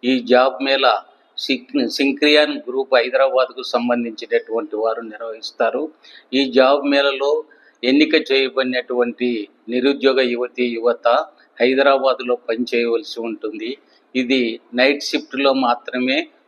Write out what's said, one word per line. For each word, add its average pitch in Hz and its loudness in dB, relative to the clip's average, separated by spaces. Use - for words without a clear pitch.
ఈ 127 2
జాబ్ 127 2
మేళ 131 2
సిక్-, 127 -2
సింక్రియాన్ 143 2
గ్రూప్ 131 -2
హైదరాబాద్కు 127 2
సంబంధించినటువంటి 117 -4
వారు 113 -2
నిర్వహిస్తారు. 113 -6
ఈ 131 0
జాబ్ 135 4
మేళలో 143 0
ఎన్నిక 151 2
చేయబడినటువంటి 123 -2
నిరుద్యోగ 131 2
యువతీ 123 -2
యువత 117 -2
హైదరాబాద్లో 131 2
పనిచేయవలసి 117 -4
ఉంటుంది. 110 -8
ఇది 123 -2
నైట్ 131 2
షిఫ్ట్లో 135 -2
మాత్రమే 127 -2